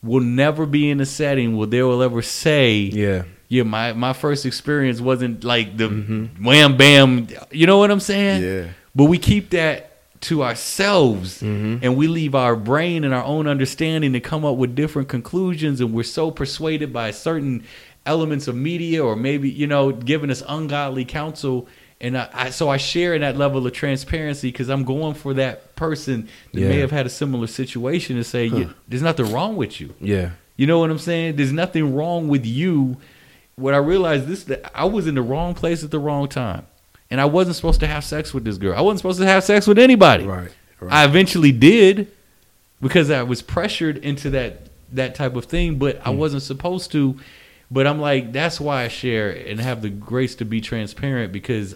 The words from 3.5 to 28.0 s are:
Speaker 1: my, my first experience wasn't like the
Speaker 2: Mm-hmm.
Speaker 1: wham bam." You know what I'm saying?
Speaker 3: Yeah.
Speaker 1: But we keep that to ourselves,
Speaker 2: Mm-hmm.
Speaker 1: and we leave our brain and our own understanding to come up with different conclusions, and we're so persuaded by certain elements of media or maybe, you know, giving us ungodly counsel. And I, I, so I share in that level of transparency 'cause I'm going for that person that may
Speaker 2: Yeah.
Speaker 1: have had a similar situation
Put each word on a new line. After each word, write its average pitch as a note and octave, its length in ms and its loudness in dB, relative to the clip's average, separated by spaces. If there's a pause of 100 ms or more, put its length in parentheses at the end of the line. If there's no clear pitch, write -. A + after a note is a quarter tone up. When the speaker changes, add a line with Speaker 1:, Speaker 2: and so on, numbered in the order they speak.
Speaker 1:
my, A2+ 300 -2
my B2 180 -2
first C#3+ 340 -4
experience C3+ 540 -2
wasn't B2 460 -2
like A#2 320 -2
the A2+ 100 0
Speaker 2:
Mm-hmm. G#2+ 560 -6
Speaker 1:
wham C#3 320 8
bam." C3+ 520 8 (240)
You D#3+ 160 4
know G3 100 8
what G3+ 120 6
I'm G3+ 120 2
saying? G3 420 0
Speaker 3:
Yeah. F#2 200 -4 (300)
Speaker 1:
But C#3 120 8
we E3+ 120 6
keep G#3 340 2
that D#3+ 400 -2 (300)
to D3+ 220 -2
ourselves, A#2+ 1000 0
Speaker 2:
Mm-hmm. G#2+ 420 -2
Speaker 1:
and B2+ 120 2
we D3 120 2
leave D#3+ 280 -2
our B2 200 2
brain D3+ 480 -2
and C3+ 100 0
our B2 100 -2
own D3+ 240 -2
understanding D3 680 -2
to B2 60 -2
come D#3 260 -6
up C3+ 120 0
with B2+ 180 -2
different D3 320 -2
conclusions, D3+ 760 -4
and A#2 120 -2
we're A#2 100 -2
so D#3+ 280 -4
persuaded D3+ 600 -6
by A2+ 200 -6
certain C#3 520 -4 (420)
elements D3+ 420 -2
of A#2+ 80 -4
media D#3+ 480 -2
or A2+ 120 0
maybe, C#3 340 -2
you C#3+ 180 -4
know, C#3+ 240 2
giving C#3 380 -4
us B2+ 180 -4
ungodly C#3+ 580 -6
counsel. C#3+ 600 -6 (340)
And B2+ 160 -4
I, A#2+ 160 -6
I, B2+ 160 -4
so C#3+ 200 -2
I C#3 80 0
share F3 380 -2
in D#3 60 0
that C#3 160 -2
level C#3 280 0
of B2 80 -4
transparency C#3+ 760 -6
'cause B2 180 -8
I'm C3+ 140 -2
going D3 320 -4
for C#3 200 -6
that C3 400 -4
person D3+ 520 -4 (260)
that - 60 -6
may F#2+ 160 2
Speaker 2:
Yeah. C#3+ 60 2
Speaker 1:
have C3+ 100 -2
had C#3+ 140 -2
a B2 40 -6
similar B2+ 380 -4
situation C3 680 -6